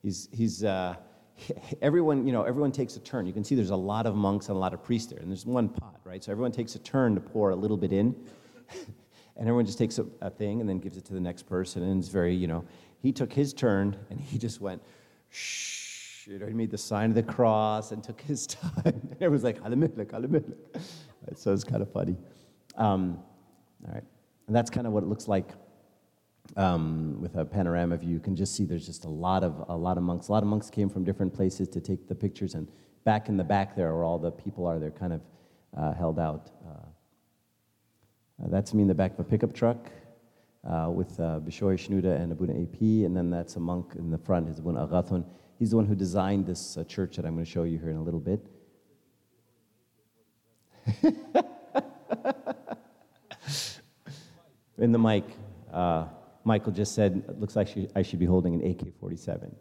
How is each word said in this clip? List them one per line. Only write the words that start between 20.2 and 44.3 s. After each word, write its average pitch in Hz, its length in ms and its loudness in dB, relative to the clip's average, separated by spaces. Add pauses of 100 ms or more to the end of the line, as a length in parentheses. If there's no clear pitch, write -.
mihlek." 151 300 0 (160)
Right, - 640 -14
so - 160 2
it's 98 100 0
kinda 101 220 0
funny. 92 320 -2 (580)
Um, 95 440 2 (680)
all 50 80 -10
right, - 100 -10 (440)
and 107 80 0
that's 117 140 4
kinda 120 200 -2
what 104 140 2
it 82 40 -2
looks 101 200 -4
like. 98 240 0 (1040)
Um, 80 640 0
with - 140 -6
a 80 100 0
panorama 87 500 2
view, 85 140 -4
you 82 100 0
can 95 160 -2
just 92 200 0
see 101 100 0
there's 82 220 -4
just - 180 -12
a 80 40 -8
lot 90 340 2
of, 80 260 -2
a 87 60 -2
lot 85 220 0
of 87 60 0
monks. 87 260 0
A - 20 2
lot 104 100 6
of 104 80 2
monks 104 220 0
came 101 180 2
from 92 140 -2
different 95 280 0
places 92 380 0
to 87 100 -6
take - 280 -4
the - 80 -4
pictures, - 400 -4
and - 120 -6 (360)
back 110 260 2
in 101 80 2
the 90 60 2
back 98 320 2
there 82 180 2
where 82 100 0
all 82 140 2
the 82 140 -2
people 92 340 -6
are, 82 140 0
they're 78 100 -4
kind 87 240 -4
of, 82 80 -4 (560)
uh, 76 160 0
held 80 240 0
out. 78 320 -2 (180)
Uh, 80 40 -16 (1700)
uh, - 40 -4
that's 98 260 0
me 107 80 6
in 101 60 6
the 92 80 6
back 92 180 2
of - 60 -14
a - 40 -2
pickup - 300 2
truck, 117 380 0 (760)
uh, 82 240 0
with, 87 280 -2
uh, 82 200 0
Bishoy 90 380 0
Shnuda 92 420 2
and 85 120 -2
Abuna 82 220 -2 (100)
A - 20 0
P, 110 400 4
and 90 100 2
then 87 140 2
that's 87 260 -4
a 87 40 -6
monk 87 360 -4
in 85 140 -6
the 80 80 0
front, 85 320 2